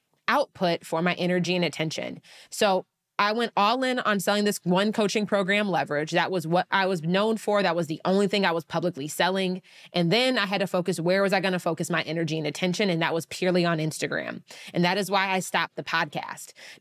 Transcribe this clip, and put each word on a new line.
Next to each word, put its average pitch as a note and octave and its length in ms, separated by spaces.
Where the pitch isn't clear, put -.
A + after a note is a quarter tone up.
output G3+ 580
for E3 160
my F3 140
energy F3+ 400
and F3 100
attention. C#3+ 560
So - 340
I G#3 120
went A#3 240
all A3+ 280
in B3+ 160
on G#3 200
selling G#3 240
this G#3 200
one F#3+ 280
coaching G#3 360
program, G3+ 420
Leverage. D3+ 420
That E3+ 200
was E3+ 160
what E3+ 240
I F#3+ 160
was F#3 160
known G3+ 340
for. G#3 240
That F3 140
was E3+ 100
the D3+ 200
only G3 220
thing G3+ 160
I F3 80
was E3 140
publicly D#3+ 420
selling. F#3 540
And E3+ 180
then B3 280
I G3 80
had G3 140
to F#3+ 60
focus, F3+ 320
where F3+ 220
was G3 100
I G3 80
gonna F#3 200
focus E3+ 320
my D#3+ 100
energy D#3+ 380
and D3+ 80
attention? F#3 420
And E3 140
that D3+ 100
was E3 140
purely F3+ 380
on E3+ 120
Instagram. D#3 640
And F3 100
that F3+ 140
is F#3 140
why G3 180
I F#3+ 120
stopped - 340
the D#3 80
podcast. - 680